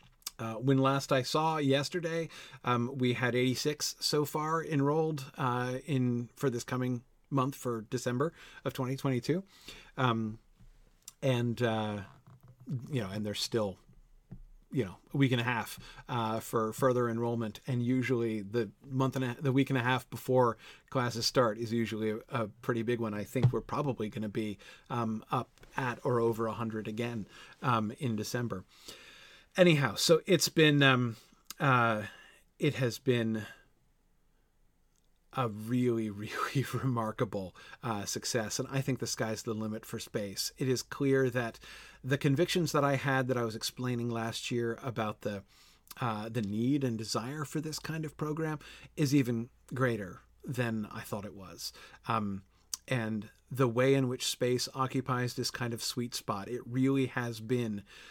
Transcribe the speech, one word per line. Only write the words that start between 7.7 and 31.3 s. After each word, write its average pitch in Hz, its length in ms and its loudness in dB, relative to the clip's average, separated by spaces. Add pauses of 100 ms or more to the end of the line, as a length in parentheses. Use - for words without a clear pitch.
December 127 440 -2 (300)
of 135 100 -4
twenty 131 220 -2
twenty-two. 139 480 0 (540)
Um, 113 400 0 (840)
and, 120 400 2
uh, 107 360 0 (920)
you 131 100 0
know, 95 80 -4
and 104 160 -4
there's 101 160 -4
still, 104 360 0 (920)
you 127 120 0
know, 90 140 -6 (160)
a 151 40 -2
week 135 140 6
and 123 100 2
a - 20 0
half, 120 360 -2 (300)
uh, 113 300 -2
for 110 340 -2
further 123 360 4
enrollment. 117 560 -2
And 123 160 -2
usually 117 600 0
the 104 280 -2 (160)
month 131 300 0
and 131 100 0
a, 120 140 -4
the 139 120 0
week 135 180 4
and 135 100 2
a 117 40 0
half 127 260 2
before 123 480 4 (320)
classes 117 360 0
start 113 320 4
is 113 140 -4
usually 110 400 0
a, 107 60 -2 (120)
a 117 180 -2 (140)
pretty 117 220 0
big 117 160 0
one. 110 140 -2
I 104 100 -4
think 123 280 4
we're 113 100 -2
probably 117 480 -2
gonna 107 200 -4
be, 104 280 -4 (320)
um, 113 420 -2
up 123 180 -2 (280)
at 120 260 -2
or 123 160 2
over 113 280 2
a 107 60 -2
hundred 110 340 -4
again, 117 400 -4 (340)
um, 113 380 2
in 117 160 0
December. 107 480 -2 (920)
Anyhow, 147 400 6
so 160 300 6
it's - 240 4
been, 147 340 8
um, 123 320 6 (440)